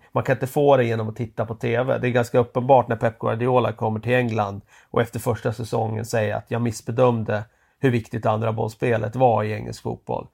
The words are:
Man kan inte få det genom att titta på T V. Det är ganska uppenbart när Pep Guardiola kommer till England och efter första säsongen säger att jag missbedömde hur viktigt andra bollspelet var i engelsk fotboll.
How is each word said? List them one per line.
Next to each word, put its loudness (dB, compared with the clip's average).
Man -2
kan 0
inte -4
få 4
det 4
genom -2
att -10
titta -6
på -8
T -2
V. 0
Det -2
är 2
ganska 2
uppenbart 4
när -2
Pep -2
Guardiola 0
kommer -4
till -4
England 0
och 2
efter -6
första -2
säsongen -4
säger 0
att -6
jag -4
missbedömde 0
hur 2
viktigt -4
andra 0
bollspelet -2
var 4
i -4
engelsk -10
fotboll. -8